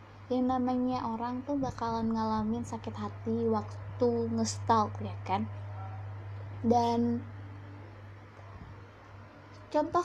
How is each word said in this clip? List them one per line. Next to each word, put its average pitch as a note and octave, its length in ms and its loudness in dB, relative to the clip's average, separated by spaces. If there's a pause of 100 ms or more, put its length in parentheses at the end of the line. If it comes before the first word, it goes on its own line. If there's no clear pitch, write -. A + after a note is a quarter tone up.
(280)
Yang B3+ 240 2
namanya B3+ 560 2
orang A#3 400 -2
tuh C#4+ 80 0
bakalan A3+ 560 0
ngalamin A3 560 2
sakit A3+ 240 -6
hati A3+ 560 0
waktu A#3 880 2
ngestalk A3 640 4
ya G3+ 240 -4
kan? G3+ 240 0 (1120)
Dan A#3 640 4 (2500)
contoh E4 340 4